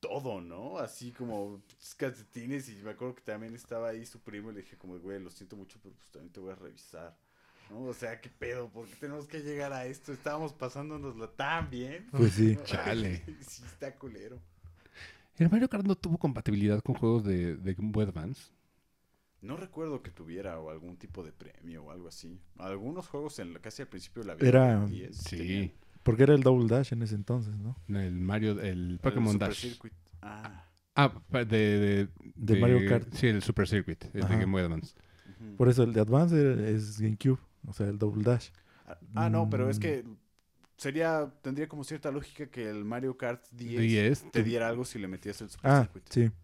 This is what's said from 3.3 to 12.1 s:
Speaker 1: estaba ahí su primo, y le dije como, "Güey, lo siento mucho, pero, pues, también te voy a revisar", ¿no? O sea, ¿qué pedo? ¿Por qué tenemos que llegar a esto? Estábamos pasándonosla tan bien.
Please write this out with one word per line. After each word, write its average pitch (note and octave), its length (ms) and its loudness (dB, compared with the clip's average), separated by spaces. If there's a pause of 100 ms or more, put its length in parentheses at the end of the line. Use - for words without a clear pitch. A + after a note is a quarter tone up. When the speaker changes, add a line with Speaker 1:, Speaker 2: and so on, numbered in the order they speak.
Speaker 1:
estaba A#2 340 -8
ahí A2+ 180 -8
su - 140 -20
primo, G#2 300 -14
y G#2+ 40 -14
le G2+ 80 -14
dije - 140 -20
como, F2+ 220 -16
"Güey, F#2+ 240 -10
lo F2 80 -16
siento F#2+ 260 -20
mucho, F#2+ 260 -20
pero, F#2+ 140 -20
pues, - 140 -20
también E2+ 220 -20
te G2 80 -18
voy F#2+ 120 -12
a - 20 -12
revisar", E2+ 640 -20 (540)
¿no? A2 120 -14
O C3 120 -10
sea, A#2 260 -12
¿qué - 100 -20
pedo? B2 400 -10
¿Por A2+ 160 -16
qué - 100 -20
tenemos D3 300 -12
que D#3 140 -12
llegar C#3+ 340 -6
a B2+ 120 -8
esto? C3+ 260 -12
Estábamos D3 420 -6
pasándonosla C#3 760 -10
tan D#3 360 -4
bien. C3+ 440 -10